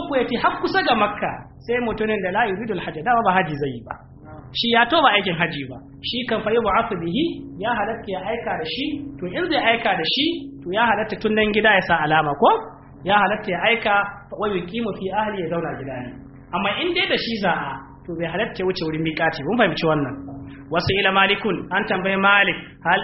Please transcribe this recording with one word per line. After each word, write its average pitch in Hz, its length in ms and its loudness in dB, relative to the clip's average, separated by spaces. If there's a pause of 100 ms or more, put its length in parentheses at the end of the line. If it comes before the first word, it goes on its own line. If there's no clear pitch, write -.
ko 285 120 -2
ya 240 100 2
te 240 120 -2
har 359 200 2
kusa 370 280 0
ga 269 80 4
Makka, 208 380 0 (240)
sai 240 260 -2
mutumin 214 400 -2
da 185 100 -2
la 220 140 2
yuridul 208 340 -4
hajj, 156 220 -8
dama 233 200 2
ba 196 120 4
haji 165 240 2
zai 139 160 -2
yi 117 100 -10
ba. - 120 -10 (520)
Shi - 220 -2
ya 233 160 6
toba 285 280 4
aikin 185 220 2
haji 165 300 -2
ba. 127 120 -12 (200)
Shi - 280 -6
kan 220 160 -2
fa 214 80 -4
yub'athu 220 480 2
bihi, 170 280 -2 (320)
ya 202 120 -2
halatta 220 400 -4
ya 185 80 -4
aika 214 400 -4
da 160 80 -6
shi, 269 200 -6 (280)
to - 140 -8
in 311 180 -4
zai 311 160 0
aika 226 320 2
da 170 80 -2
shi, 262 240 0 (320)
to 175 160 -8
ya 220 120 2
halatta 214 320 0
tun 214 180 0
nan 214 180 2
gida 214 160 4
ya 196 120 6
sa 175 200 2
alama 151 320 2
ko? 226 160 4 (520)
Ya 190 120 0
halatta 208 320 2
ya 175 160 -2
aika 220 320 2 (360)
wa 208 200 -4
yuqimu 196 480 -4
fi 196 120 -4
ahli, 202 340 2
ya 160 60 -2
zauna 160 280 -2
gida 131 160 -8
ne. 123 180 -8 (360)
Amma 196 220 0 (120)
in 349 140 0
dai 370 100 2
da 339 80 0
shi 226 240 -2
za 190 160 2
a, 147 180 -4 (300)
to 175 160 -10
bai 165 80 -4
halatta 190 320 -4
ya 185 80 -2
wuce 185 160 0
wurin 160 240 -2
miƙati. 160 400 0
Mun 208 120 0
fahimci 175 280 2
wannan. 147 300 2 (500)
Wasu 175 320 -2
ila 190 160 2
malikun, 196 420 4 (120)
an 202 180 0
tambayi 190 320 0
Malik, 196 400 6 (240)
hal 190 220 2